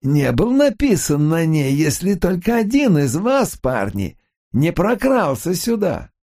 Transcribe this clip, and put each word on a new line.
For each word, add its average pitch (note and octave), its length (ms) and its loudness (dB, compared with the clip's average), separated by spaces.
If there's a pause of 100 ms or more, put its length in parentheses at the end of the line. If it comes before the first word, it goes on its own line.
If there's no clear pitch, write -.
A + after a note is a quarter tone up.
не C#3 300 2
был E3 180 2
написан B3 800 2
на E3 160 0
ней, D3 280 0
если D#3+ 400 0
только F#3+ 440 -2
один A3+ 400 2
из C#3 180 0
вас, A#3+ 400 0
парни, G2 640 -4 (340)
не D3+ 180 2
прокрался F#3+ 840 0
сюда G3+ 560 -4 (140)